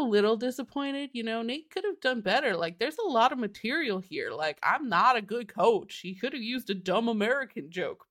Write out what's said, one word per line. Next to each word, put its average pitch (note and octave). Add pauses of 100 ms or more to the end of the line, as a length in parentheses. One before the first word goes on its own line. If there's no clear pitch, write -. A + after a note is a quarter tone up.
little G#3
disappointed. C#4
You A#3
know, A3+
Nate C4
could F#4
have G4+
done B3+
better. G#3
Like, E3+
there's D4
a A4+
lot B3
of C#4
material A#3
here. F#3
Like, D3+
I'm B3
not G#3+
a A3
good A3+
coach. -
He F#3
could B3+
have C#4
used A#3
a -
dumb F#3+
American A3+
joke, E3+